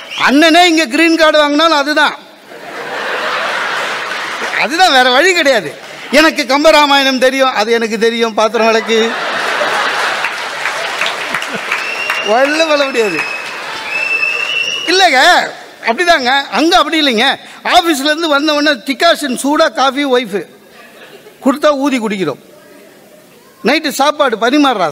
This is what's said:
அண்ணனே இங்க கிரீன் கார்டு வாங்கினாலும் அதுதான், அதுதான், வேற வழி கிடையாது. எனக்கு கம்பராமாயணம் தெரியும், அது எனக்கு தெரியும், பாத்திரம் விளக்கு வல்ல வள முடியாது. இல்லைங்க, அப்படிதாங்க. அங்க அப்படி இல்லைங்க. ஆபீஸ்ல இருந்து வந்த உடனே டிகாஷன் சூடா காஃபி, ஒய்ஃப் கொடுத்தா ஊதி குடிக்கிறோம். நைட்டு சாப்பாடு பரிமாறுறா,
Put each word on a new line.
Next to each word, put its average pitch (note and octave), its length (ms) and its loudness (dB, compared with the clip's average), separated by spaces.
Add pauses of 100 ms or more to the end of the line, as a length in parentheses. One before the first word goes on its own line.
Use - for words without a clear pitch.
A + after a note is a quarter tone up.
(280)
அண்ணனே D#4+ 360 6
இங்க E4 200 2
கிரீன் D#4+ 320 2
கார்டு D#4 260 4
வாங்கினாலும் D4 400 2
அதுதான், D4 340 0 (2500)
அதுதான், D#4 320 2
வேற B3+ 180 4
வழி E4 240 4
கிடையாது. A#3 360 2 (400)
எனக்கு D4 320 2
கம்பராமாயணம் C#4 760 4
தெரியும், C4 360 2
அது G#3+ 180 0
எனக்கு A3+ 260 0
தெரியும், A3+ 360 0
பாத்திரம் A3 320 2
விளக்கு A3 440 2 (3250)
வல்ல C#4 380 2
வள D4 200 0
முடியாது. A3 360 -2 (1700)
இல்லைங்க, E4+ 340 2 (640)
அப்படிதாங்க. C#4 460 0 (200)
அங்க D#4+ 260 2
அப்படி D#4 240 2
இல்லைங்க. B3+ 260 0 (380)
ஆபீஸ்ல D#4 400 2
இருந்து D4+ 240 0
வந்த D4 260 2
உடனே D4 160 2
டிகாஷன் C#4+ 720 0
சூடா D4+ 300 2
காஃபி, C4+ 340 0
ஒய்ஃப் B3 340 0 (1040)
கொடுத்தா D4 260 2
ஊதி C#4 280 0
குடிக்கிறோம். G3 420 -4 (1200)
நைட்டு D4+ 240 0
சாப்பாடு C#4 480 0
பரிமாறுறா, A#3 560 2